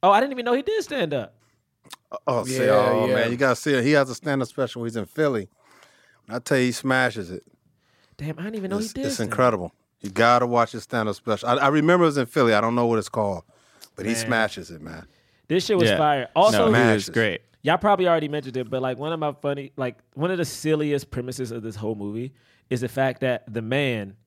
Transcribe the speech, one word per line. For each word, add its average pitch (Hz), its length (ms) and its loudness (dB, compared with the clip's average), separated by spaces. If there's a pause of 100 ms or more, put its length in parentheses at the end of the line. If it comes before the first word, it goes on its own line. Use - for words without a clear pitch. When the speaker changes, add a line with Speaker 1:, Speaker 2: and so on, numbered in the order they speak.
Speaker 1:
Oh, 185 80 6
I 202 100 6
didn't 277 120 -2
even 247 140 -6
know 240 80 2
he 277 80 0
did 427 200 -2
stand-up. 156 520 -4 (920)
Speaker 2:
Oh, 123 180 0
see, 131 200 -2
Speaker 3:
Yeah, 107 60 4 (200)
Speaker 2:
oh, 107 160 2
Speaker 3:
yeah. 104 80 2
Speaker 2:
man, 113 160 2
you 120 60 -2
gotta 131 200 4
see 143 180 0
it. 123 100 2
He 143 80 4
has 139 160 4
a 123 60 -8
stand-up 135 340 -4
special. 123 360 -6
He's 117 120 -6
in 110 100 -4
Philly. 135 420 -2 (760)
When 113 120 -10
I - 20 -4
tell 135 200 0
you, 127 80 4
he 123 60 0
smashes 120 580 0
it. 92 120 -12 (760)
Speaker 1:
Damn, 151 220 -10
I 165 60 -10
didn't 220 120 -8
even 190 140 -8
know 202 80 -4
Speaker 2:
It's, 220 100 -4
Speaker 1:
he - 60 -14
did 269 120 -6
Speaker 2:
it's 269 100 -4
Speaker 1:
stand-up. - 160 -4
Speaker 2:
incredible. 110 420 2 (260)
You 104 100 -12
gotta 120 360 4
watch 120 260 2
his 113 120 -10
stand-up 107 300 -2
special. 110 360 -4
I, 123 60 4
I 139 120 4
remember 160 360 4
it 165 40 6
was 143 80 0
in 131 100 0
Philly. 120 280 4
I 104 80 4
don't 113 120 0
know 120 120 2
what 117 120 2
it's 101 120 -6
called, 101 340 -4 (500)
but 98 120 -8
he 113 60 -2
Speaker 1:
Man. 113 140 -2
Speaker 2:
smashes 110 440 -2
it, 80 100 -16
man. 78 260 -14 (420)
Speaker 1:
This 175 180 0
shit 214 100 0
was 180 140 4
Speaker 4:
Yeah. - 80 4
Speaker 1:
fire. 143 360 0
Also, 208 240 6
Speaker 4:
No, 202 80 4
he 220 40 4
was 160 80 4 (260)
Speaker 2:
Smashes. 92 60 -10
Speaker 4:
great. 107 320 0 (180)
Speaker 1:
y'all 156 180 2
probably 190 300 2
already 160 200 2
mentioned 135 280 -8
it, 123 140 -6
but, 131 120 -4
like, 127 160 -4
one 151 140 -6
of 160 80 -6
my 147 200 -4
funny, 139 360 -6
like, 127 220 -6 (160)
one 160 160 -2
of 185 80 -2
the 170 80 0
silliest 151 640 -2
premises 123 420 -8
of 117 100 -10
this 107 140 -10
whole 110 180 -6
movie 107 380 -8 (380)
is 123 100 -2
the 123 80 -4
fact 135 320 -2
that 127 320 -2
the 113 100 -6
man 113 540 -2 (100)